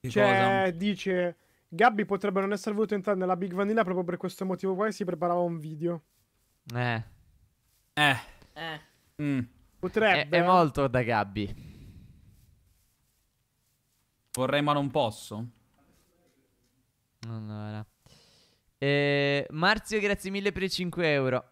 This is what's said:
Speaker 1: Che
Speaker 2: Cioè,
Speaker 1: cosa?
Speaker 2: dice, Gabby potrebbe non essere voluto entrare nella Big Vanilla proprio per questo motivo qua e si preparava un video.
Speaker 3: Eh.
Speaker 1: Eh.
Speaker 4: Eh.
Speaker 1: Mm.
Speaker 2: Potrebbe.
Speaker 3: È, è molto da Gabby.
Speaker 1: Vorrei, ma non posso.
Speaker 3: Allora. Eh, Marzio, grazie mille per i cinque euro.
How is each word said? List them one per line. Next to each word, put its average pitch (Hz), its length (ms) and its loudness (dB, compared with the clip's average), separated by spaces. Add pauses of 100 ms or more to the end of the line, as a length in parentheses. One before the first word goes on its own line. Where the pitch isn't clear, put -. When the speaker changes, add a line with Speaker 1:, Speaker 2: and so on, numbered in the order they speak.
Speaker 1:
Che 131 80 -8
Speaker 2:
Cioè, 196 560 4
Speaker 1:
cosa? 180 120 -2
Speaker 2:
dice, 180 600 -2 (320)
Gabby 214 340 4
potrebbe 196 380 0
non 196 100 0
essere 208 240 -4
voluto 208 200 0
entrare 202 220 0
nella 185 200 0
Big 180 160 -6
Vanilla 208 320 2
proprio 180 180 -2
per 175 140 -4
questo - 280 -8
motivo 185 300 -2
qua 208 120 0
e 214 40 -2
si 202 140 -6
preparava 175 340 0
un 175 180 0
video. 156 440 -4 (760)
Speaker 3:
Eh. 120 280 -2 (880)
Speaker 1:
Eh. 143 240 4 (360)
Speaker 4:
Eh. 156 260 -10 (440)
Speaker 1:
Mm. 143 160 0 (400)
Speaker 2:
Potrebbe. 185 480 2 (100)
Speaker 3:
È, 170 40 4
è - 40 2
molto 165 420 4
da 123 140 2
Gabby. 104 540 -2 (2750)
Speaker 1:
Vorrei, 131 280 0
ma 147 120 2
non 143 180 0
posso. 113 540 -4 (1800)
Speaker 3:
Allora. 107 580 -10 (920)
Eh, 143 760 4
Marzio, 208 480 0
grazie 196 320 -2
mille 196 200 -2
per 185 120 -4
i 190 60 -2
cinque 175 420 -2
euro. 131 400 0